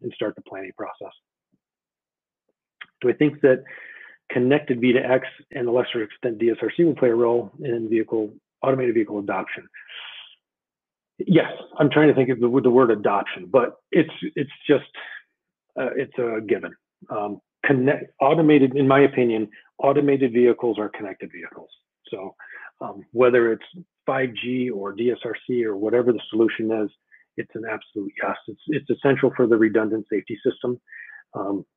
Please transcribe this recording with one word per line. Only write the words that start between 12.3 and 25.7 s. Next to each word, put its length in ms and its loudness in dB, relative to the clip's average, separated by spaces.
the, 80 2
with 160 2
the 60 6
word 200 6
adoption, 560 -2
but 300 2
it's, 220 0
it's 160 -6
just, 160 4
uh, 160 -4
it's 220 -6
a 280 -4
given. 280 -2
Um, 320 -6
connect, 560 0
automated, 560 4
in 100 2
my 140 6
opinion, 480 2
automated 560 2
vehicles 440 2
are 120 -6
connected 420 -14
vehicles. 380 -18
So, 240 -12
um, 200 -14
whether 400 4
it's 120 -6
five 300 -2
G 340 -4
or 240 -8
D 180 0
S 140 -4
R 100 -6
C 180 -2
or 120 -4